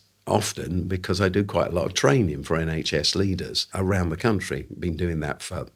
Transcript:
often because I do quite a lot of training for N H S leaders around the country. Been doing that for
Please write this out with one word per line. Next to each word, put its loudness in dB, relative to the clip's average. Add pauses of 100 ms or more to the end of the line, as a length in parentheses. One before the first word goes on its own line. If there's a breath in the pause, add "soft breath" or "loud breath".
(280)
often 0
because -2
I 4
do 2
quite 0
a -2
lot 0
of -6
training 2
for 0
N 0
H -2
S 2
leaders 0
around 2
the -2
country. 0 (100)
Been -2
doing -2
that -4
for -8